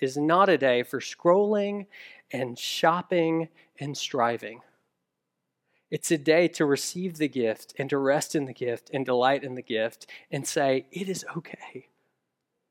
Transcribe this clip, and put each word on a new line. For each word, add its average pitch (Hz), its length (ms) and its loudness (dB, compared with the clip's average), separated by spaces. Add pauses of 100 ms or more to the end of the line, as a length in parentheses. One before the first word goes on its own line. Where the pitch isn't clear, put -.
is 131 160 -2
not 170 320 4
a 165 80 6
day 127 260 2
for 127 160 -8
scrolling 202 840 0 (460)
and 123 280 -6
shopping 165 880 0 (320)
and 143 160 -6
striving. 117 680 -4 (1300)
It's - 220 -4
a 165 60 4
day 160 320 4
to 165 160 2
receive 165 520 -2
the 151 120 0
gift 113 480 -2
and 139 140 -6
to 147 60 2
rest 139 380 0
in 143 100 0
the 123 80 -10
gift 120 380 -6
and 135 140 -2
delight 127 380 2
in 131 100 -10
the 127 80 -10
gift 113 460 -4 (220)
and 143 160 -6
say, 135 460 0
"It 185 160 -6
is 180 180 -6 (120)
okay, - 500 -14 (840)